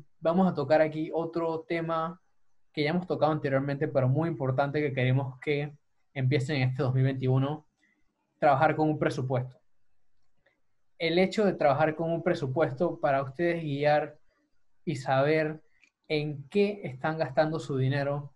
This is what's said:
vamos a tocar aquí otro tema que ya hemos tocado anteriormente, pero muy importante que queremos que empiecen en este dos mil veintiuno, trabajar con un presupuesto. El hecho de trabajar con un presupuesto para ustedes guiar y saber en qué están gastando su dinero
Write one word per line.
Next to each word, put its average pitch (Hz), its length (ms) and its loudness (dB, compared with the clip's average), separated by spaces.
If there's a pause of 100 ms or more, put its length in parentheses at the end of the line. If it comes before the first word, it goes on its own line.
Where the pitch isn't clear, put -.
(200)
vamos 175 300 4
a - 40 -4
tocar 151 260 4
aquí 156 320 0
otro 165 560 -4
tema 165 520 -2 (520)
que 151 120 -2
ya 147 60 0
hemos 175 160 -2
tocado 147 260 2
anteriormente, 139 560 -2
pero 131 200 2
muy 156 200 2
importante 139 520 -2
que 147 120 -2
queremos 131 480 0
que 143 360 -4 (380)
empiecen 135 420 0
en 127 120 2
este 131 140 -2
dos 131 120 0
mil 131 100 2
veintiuno, 135 640 0 (720)
trabajar 151 380 4
con 156 120 2
un 151 100 0
presupuesto. 131 600 -4 (1400)
El 165 200 0
hecho 190 260 2
de 180 100 2
trabajar 151 420 2
con 165 160 -4
un 165 100 -4
presupuesto 160 800 -2
para 139 220 2
ustedes 170 400 -4
guiar 147 560 0 (640)
y 151 120 -4
saber 151 640 0 (460)
en 151 400 -4
qué 202 360 0
están 160 340 -4
gastando 156 400 0
su 143 180 -4
dinero 143 600 -2